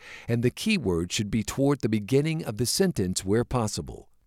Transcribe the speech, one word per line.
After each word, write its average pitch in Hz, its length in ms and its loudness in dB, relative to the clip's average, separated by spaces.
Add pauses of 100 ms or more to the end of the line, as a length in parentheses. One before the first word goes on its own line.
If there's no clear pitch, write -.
(260)
and 117 160 0
the 123 100 4
keyword 98 600 0
should 104 180 -2
be 110 140 0
toward 139 380 0
the 117 80 0
beginning 143 560 0
of 107 100 -4
the 120 100 -2
sentence 113 600 0
where 107 180 2
possible. 107 640 -4 (200)